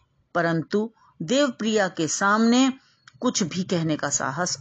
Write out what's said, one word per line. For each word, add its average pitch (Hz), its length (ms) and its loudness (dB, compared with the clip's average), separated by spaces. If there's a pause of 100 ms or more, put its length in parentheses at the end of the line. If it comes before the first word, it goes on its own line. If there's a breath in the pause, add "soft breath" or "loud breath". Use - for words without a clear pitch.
(340 soft breath)
परंतु 170 560 0 (320 soft breath)
देव 262 260 2
प्रिया 214 400 0
के 165 200 -4
सामने 226 640 2 (480 loud breath)
कुछ 254 220 -2
भी 175 200 -4
कहने 160 340 -2
का 143 140 -4
साहस 151 500 -4